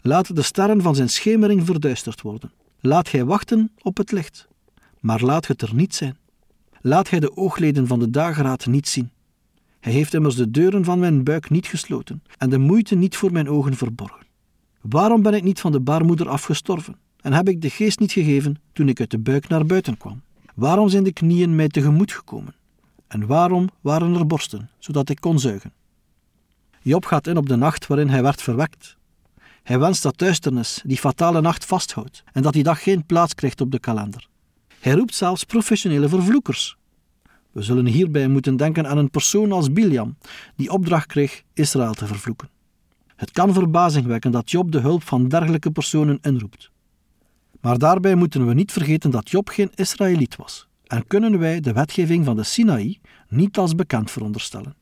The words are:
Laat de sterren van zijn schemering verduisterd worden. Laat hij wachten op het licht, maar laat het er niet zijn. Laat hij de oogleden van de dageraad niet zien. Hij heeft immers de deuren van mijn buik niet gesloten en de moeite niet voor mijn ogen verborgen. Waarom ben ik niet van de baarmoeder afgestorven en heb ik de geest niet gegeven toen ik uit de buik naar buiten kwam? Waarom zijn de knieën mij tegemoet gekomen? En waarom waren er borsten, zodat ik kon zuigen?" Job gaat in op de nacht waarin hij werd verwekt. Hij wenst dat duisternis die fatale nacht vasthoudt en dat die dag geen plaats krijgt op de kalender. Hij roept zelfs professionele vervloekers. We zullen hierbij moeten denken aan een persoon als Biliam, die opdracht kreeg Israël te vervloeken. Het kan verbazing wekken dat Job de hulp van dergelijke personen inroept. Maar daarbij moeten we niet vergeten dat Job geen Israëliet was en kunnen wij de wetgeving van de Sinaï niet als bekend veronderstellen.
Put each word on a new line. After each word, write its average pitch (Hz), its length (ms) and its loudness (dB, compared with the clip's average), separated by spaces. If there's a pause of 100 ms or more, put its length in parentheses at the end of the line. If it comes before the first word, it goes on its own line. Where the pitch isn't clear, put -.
Laat 175 340 0
de 151 60 0
sterren 202 400 2
van 170 140 2
zijn 131 140 2
schemering 208 560 2
verduisterd 147 560 -4
worden. 107 300 -12 (280)
Laat 151 320 2
hij 127 140 0
wachten 220 460 0 (100)
op - 160 -4
het 208 140 -4
licht, - 360 -8 (520)
maar 113 220 -2
laat 143 260 0
het - 140 -4
er 110 140 -6
niet 170 200 0
zijn. 135 220 -8 (640)
Laat 156 280 0
hij 180 100 0
de 147 160 -2
oogleden 156 520 0
van 123 120 0
de 117 100 0
dageraad 143 560 -2
niet 139 220 0
zien. 123 240 -6 (680)
Hij 117 140 -4
heeft 147 200 0
immers 151 220 0
de 120 160 0
deuren 185 320 2
van 180 160 0
mijn 160 240 2
buik 151 260 -2
niet 165 180 0
gesloten - 560 -10 (140)
en 131 120 -2
de 131 80 2
moeite 196 380 4
niet 185 200 2
voor 190 160 0
mijn 160 180 -2
ogen 143 260 0
verborgen. 113 500 -8 (640)
Waarom 208 320 2
ben 208 120 2
ik 208 100 -2
niet 185 160 0
van 170 120 -2
de 143 80 2
baarmoeder 160 500 0
afgestorven - 680 -6 (260)
en 135 120 -2
heb 180 160 2
ik 175 120 -2
de 151 80 -4
geest 214 300 -2
niet 208 120 0
gegeven 147 500 0 (120)
toen 120 160 0
ik 127 100 -2
uit 120 120 -4
de 113 80 -2
buik 131 280 -2
naar 160 180 0
buiten 185 320 -2
kwam? 104 240 -16 (340)
Waarom 180 340 2
zijn 196 140 2
de 190 100 0
knieën 170 420 2
mij 156 120 2
tegemoet 151 440 2
gekomen? - 440 -14 (520)
En 107 180 -6
waarom 175 440 2 (120)
waren 165 340 0
er 170 120 2
borsten, 117 420 -4 (100)
zodat 143 300 -4
ik 143 100 -4
kon 165 200 2
zuigen?" 110 340 -4 (1080)
Job 160 240 0
gaat - 220 -2
in 170 100 0
op 143 100 0
de 131 80 2
nacht - 320 -2
waarin 147 220 0
hij 135 140 2
werd 139 180 0
verwekt. - 560 -6 (680)
Hij 123 160 -2
wenst 170 240 2
dat 139 140 -2
duisternis 147 680 -2
die 131 120 -2
fatale 165 440 0
nacht 160 240 -2
vasthoudt - 580 -6 (100)
en 131 80 -2
dat 143 120 2
die 147 100 2
dag 160 200 0
geen 185 220 0
plaats 170 300 0
krijgt - 260 -4
op 131 100 -2
de 127 80 -4
kalender. 104 480 -8 (520)
Hij 131 140 0
roept 220 220 2
zelfs 180 280 -2
professionele 185 680 0
vervloekers. 185 680 0 (720)
We 110 100 -10
zullen 123 240 0
hierbij 143 420 2
moeten 135 300 2
denken 156 300 0
aan 143 100 0
een 147 120 2
persoon 202 420 0
als 156 220 0
Biliam, 165 440 2 (380)
die 139 160 -4
opdracht 170 340 0
kreeg - 380 -2 (100)
Israël 131 400 0
te 107 140 -8
vervloeken. 104 420 -10 (680)
Het - 140 -10
kan 185 220 2
verbazing 170 520 2
wekken 120 260 0
dat 117 200 -2
Job 175 200 0
de 151 80 0
hulp 156 240 0
van 127 240 0
dergelijke 165 440 0
personen 151 500 0
inroept. 123 500 -4 (880)
Maar 120 160 0
daarbij 180 380 4
moeten 151 320 2
we 120 60 2
niet 175 180 2
vergeten 156 400 0
dat 117 180 -4
Job 196 200 -2
geen 196 260 -2
Israëliet 185 600 0
was - 320 -20 (200)
en 117 200 -4
kunnen 208 320 2
wij 165 200 0
de 135 140 -2
wetgeving 160 520 0
van 120 100 0
de 107 80 -2
Sinaï 156 560 0 (280)
niet 175 300 0
als 165 180 0
bekend 127 360 -2
veronderstellen. 107 720 -10